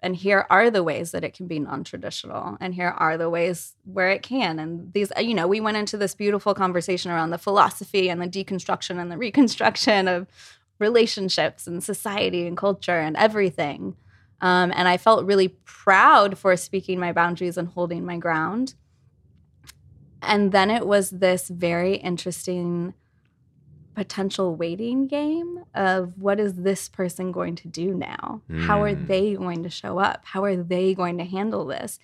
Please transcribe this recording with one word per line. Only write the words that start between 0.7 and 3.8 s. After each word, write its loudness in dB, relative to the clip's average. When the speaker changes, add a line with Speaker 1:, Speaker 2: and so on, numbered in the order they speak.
Speaker 1:
the 2
ways -2
that -4
it -8
can -14
be -6
non-traditional. -8
And -6
here -2
are 2
the -2
ways -2